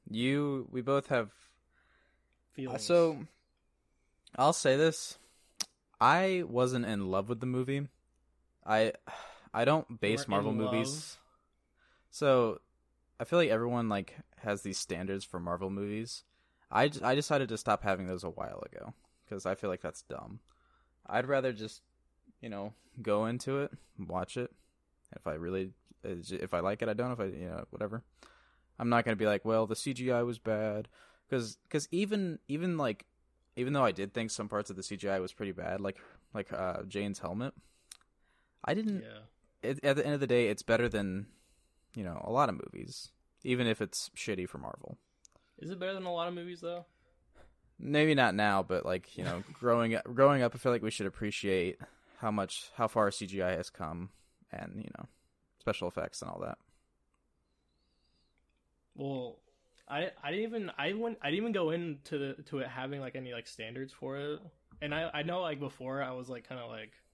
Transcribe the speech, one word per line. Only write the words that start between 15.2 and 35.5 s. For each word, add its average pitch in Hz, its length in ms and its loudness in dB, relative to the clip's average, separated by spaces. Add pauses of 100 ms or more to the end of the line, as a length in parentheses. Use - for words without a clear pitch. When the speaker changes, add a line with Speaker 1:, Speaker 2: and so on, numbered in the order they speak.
Speaker 1:
for - 160 -8
Marvel 87 300 -2
movies. 104 540 -6 (520)
I, 123 120 6
j-, 147 160 -4
I 123 100 4
decided 143 360 2
to 110 100 -2
stop 104 240 0
having 95 240 0
those 92 160 -6
a 85 80 -6
while - 340 -8
ago, - 300 -14 (340)
'cause 98 160 -6
I 95 80 2
feel 98 160 -4
like 92 120 -2
that's - 200 -8
dumb. - 380 -12 (680)
I'd 123 220 0
rather 131 260 2
just, 107 300 -10 (580)
you 117 80 -12
know, 101 240 -6 (260)
go 107 280 2
into 127 320 -2
it, 143 120 -2 (280)
watch 90 380 -4
it. 123 140 -4 (640)
If - 120 -8
I 76 60 -2
really, 92 400 -2 (300)
if 92 480 -6
I 87 100 2
like 98 200 0
it, 113 80 0
I 104 40 2
don't. 123 180 -2
If 113 80 -6
I, 101 60 0
you 90 200 -6
know, 82 240 -6
whatever. 107 340 -6 (760)
I'm 120 100 0
not 117 160 4
gonna 113 100 2
be 107 120 4
like, 104 180 4
"Well, 110 220 4
the 110 80 -2
C - 180 -4
G 127 180 -2
I 120 120 2
was 120 160 -4
bad," 107 500 -2 (400)
'cause, 117 300 -2 (100)
'cause 147 220 -2
even, 196 560 0
even, 165 280 -2
like, 127 300 -2 (500)
even 127 180 0
though 135 120 4
I 104 60 6
did 98 200 -2
think 113 200 -2
some 104 180 -6
parts 104 220 -2
of 92 40 -8
the 95 60 -8
C 101 160 -6
G 101 100 -4
I 98 120 2
was 92 120 -4
pretty 101 200 -6